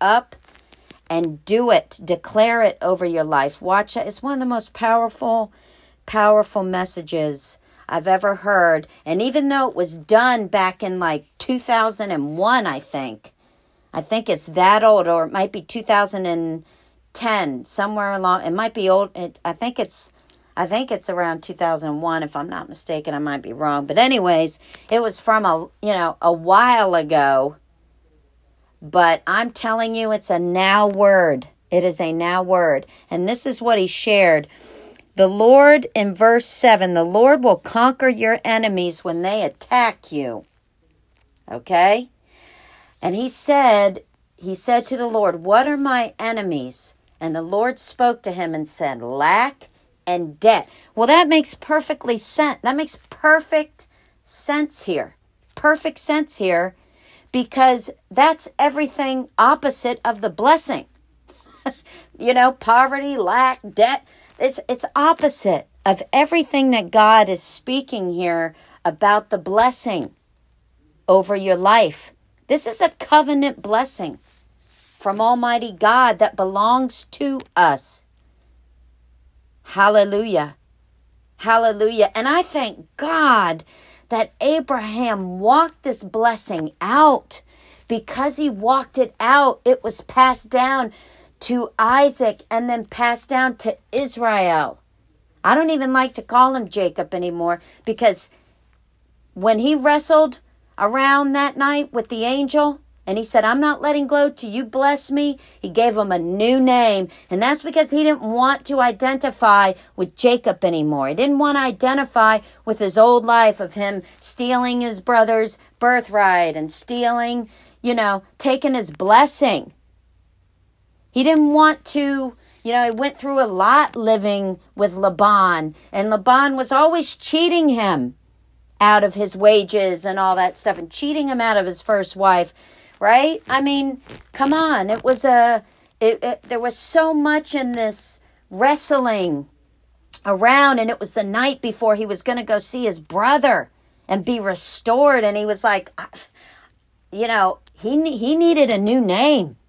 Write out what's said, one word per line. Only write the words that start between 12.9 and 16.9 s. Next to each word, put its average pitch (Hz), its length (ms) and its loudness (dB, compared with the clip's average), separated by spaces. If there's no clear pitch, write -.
I 165 60 -6
think 220 300 -6
it's 156 160 -4
that 185 400 4
old, 202 240 4
or 165 160 0
it - 80 -12
might 196 180 -2
be 202 100 -12
two 220 220 -14
thousand 202 420 0
and 165 380 -6